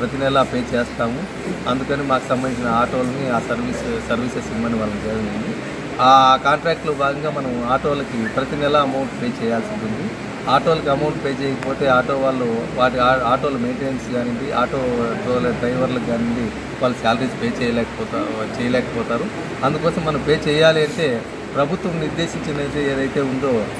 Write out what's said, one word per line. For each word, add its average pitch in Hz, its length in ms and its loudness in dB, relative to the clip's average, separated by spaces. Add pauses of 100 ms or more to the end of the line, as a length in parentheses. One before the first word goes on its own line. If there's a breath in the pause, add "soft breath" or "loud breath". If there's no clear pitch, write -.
ప్రతి 123 180 -2
నెలా 135 240 4
పే 123 160 0
చేస్తాము. 120 600 -2 (480)
అందుకని 135 340 0
మాకు 131 260 0
సంబంధించిన 127 400 0
ఆటోలని 127 600 0
ఆ 120 80 2
సర్వీస్, 120 720 -4
సర్వీసెస్ 120 460 -2
ఇమ్మని 117 200 0
వాళ్ళకి 107 340 -2
జరిగింది. 107 440 -2 (480)
ఆ 131 440 8
కాంట్రాక్ట్లో 151 480 2
భాగంగా 143 380 0
మనం 127 400 -4
ఆటోలకి 135 680 0
ప్రతి 135 200 -2
నెలా 143 240 4
అమౌంట్ 135 320 0 (100)
పే 117 240 -2
చేయాల్సి 113 280 0
ఉంటుంది. 107 360 -4 (400)
ఆటోలకి 147 400 4
అమౌంట్ 147 340 0
పే 139 40 0
చేయకపోతే 135 580 -2
ఆటో 127 280 4
వాళ్ళు 127 600 0
వాటి 127 240 2
ఆ-, 127 240 6 (100)
ఆటోల 135 200 2
మెయింటెనెన్స్ 127 520 -2 (100)
కానివ్వండి, 120 380 -2
ఆటో 123 280 0 (800)
డ్రైవర్లకు 123 500 0
కానివ్వండి, 117 400 0 (320)
వాళ్ళు 123 200 2
శాలరీస్ 120 400 0
పే 117 220 -2
చేయలేకపోతా-, 110 960 -2
చేయలేకపోతారు. 120 640 0 (400)
అందుకోసం 156 400 0
మనం 151 240 0
పే 151 200 4
చేయాలి 156 340 6
అంటే 147 400 0 (320)
ప్రభుత్వం 165 460 0
నిర్దేశించినది 147 920 -2
ఏదైతే 135 280 0
ఉందో 131 440 0 (160)